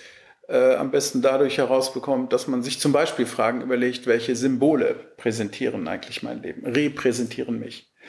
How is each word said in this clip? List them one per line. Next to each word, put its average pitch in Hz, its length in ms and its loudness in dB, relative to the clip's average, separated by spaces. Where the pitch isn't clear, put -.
äh, 127 260 6
am 135 160 -2
besten 139 300 0
dadurch 135 360 2
herausbekommt, 131 760 0
dass 120 140 0
man 127 160 -2
sich 139 180 -6
zum 147 100 2
Beispiel 143 340 2
Fragen 117 360 0
überlegt, 123 460 -2
welche 117 280 2
Symbole 131 580 2
präsentieren 110 720 -4
eigentlich - 340 -8
mein - 200 -8
Leben, - 240 -10
repräsentieren 123 920 -2
mich. - 340 -14